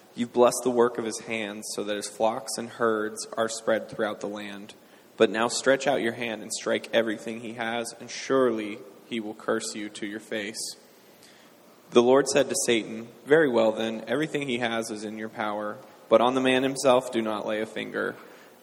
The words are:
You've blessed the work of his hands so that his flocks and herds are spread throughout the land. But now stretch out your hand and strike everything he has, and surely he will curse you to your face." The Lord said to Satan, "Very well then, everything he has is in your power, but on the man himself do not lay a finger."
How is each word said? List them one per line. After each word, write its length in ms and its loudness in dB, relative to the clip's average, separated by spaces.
You've 180 -4
blessed 300 6
the 80 2
work 260 4
of 80 -4
his 140 -6
hands 560 -8
so 80 -4
that 120 -4
his 140 -6
flocks 480 -2
and 100 -6
herds 600 -2
are 100 2
spread 400 -2
throughout 340 -4
the 60 -8
land. 460 -12
But 140 6
now 180 2
stretch 380 2
out 160 2
your 120 0
hand 280 -6
and 100 -12
strike 400 -2
everything 500 -2
he 120 -12
has, 460 -6
and 100 -14
surely 720 0
he 120 -4
will 160 -8
curse 400 -4
you 140 -8
to 180 -10
your 120 -8
face." 560 -8
The 120 8
Lord 240 6
said 220 2
to 60 -4
Satan, 440 -2
"Very 240 6
well 220 4
then, 360 -4
everything 400 -4
he 100 -2
has 340 -4
is 120 -10
in 140 -8
your 120 -10
power, 480 -6
but 140 8
on 140 4
the 60 2
man 220 4
himself 480 4
do 100 0
not 260 -2
lay 140 -2
a 40 -2
finger." 500 -6